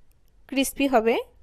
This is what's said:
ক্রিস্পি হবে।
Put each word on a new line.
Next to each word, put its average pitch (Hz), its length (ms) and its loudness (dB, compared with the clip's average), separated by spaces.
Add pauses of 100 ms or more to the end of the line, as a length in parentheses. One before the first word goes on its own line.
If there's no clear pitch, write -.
(480)
ক্রিস্পি 269 440 -2
হবে। 233 240 2 (260)